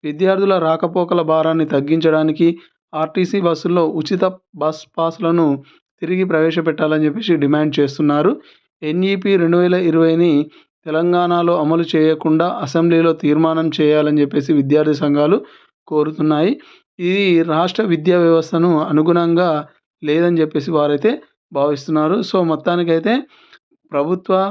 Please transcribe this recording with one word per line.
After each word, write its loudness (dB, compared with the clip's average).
విద్యార్థుల 0
రాకపోకల 0
భారాన్ని 0
తగ్గించడానికి 0
ఆర్టీసీ -2
బస్సుల్లో 0
ఉచిత -2
బస్ -4
పాస్‌లను 0
తిరిగి -2
ప్రవేశపెట్టాలని 0
చెప్పేసి -2
డిమాండ్ 0
చేస్తున్నారు. 0
ఎన్ఈపీ -2
రెండు 2
వేల 2
ఇరవైని 2
తెలంగాణలో 0
అమలు 0
చేయకుండా 2
అసెంబ్లీలో 2
తీర్మానం 0
చేయాలని 2
చెప్పేసి -2
విద్యార్థి 2
సంఘాలు 0
కోరుతున్నాయి. 0
ఇది 0
రాష్ట్ర -2
విద్యా 0
వ్యవస్థను 2
అనుగుణంగా 0
లేదని 0
చెప్పేసి -2
వారైతే 0
భావిస్తున్నారు. -2
So, -2
మొత్తానికైతే 0
ప్రభుత్వ -2